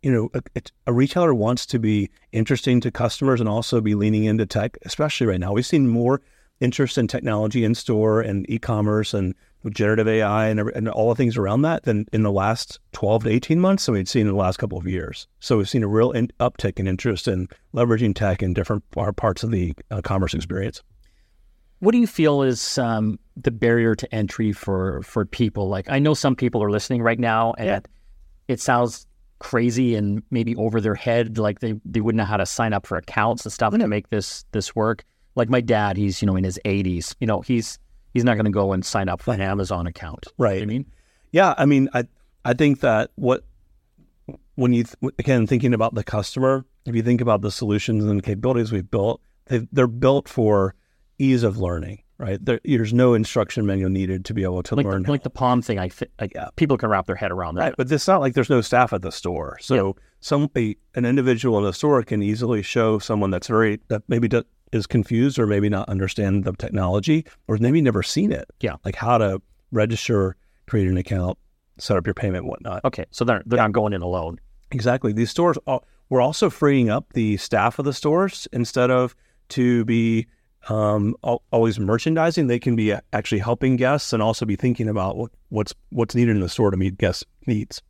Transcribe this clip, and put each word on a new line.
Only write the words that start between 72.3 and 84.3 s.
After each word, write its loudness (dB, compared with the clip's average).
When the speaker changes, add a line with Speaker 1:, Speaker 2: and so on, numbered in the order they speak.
Speaker 1:
whatnot. -8
Speaker 2:
Okay, -4
so -4
they're, 2
they're 2
Speaker 1:
Yeah. 4
Speaker 2:
not 2
going 2
in -4
alone. -4
Speaker 1:
Exactly. 0
These 0
stores, 2
al-, -4
we're 4
also 2
freeing 2
up -4
the 0
staff 0
of -2
the -2
stores 0
instead 0
of 0
to 2
be 2
um, 0
al-, -2
always 2
merchandising. 0
They 0
can 0
be 2
a-, -2
actually -2
helping 0
guests 0
and 0
also 0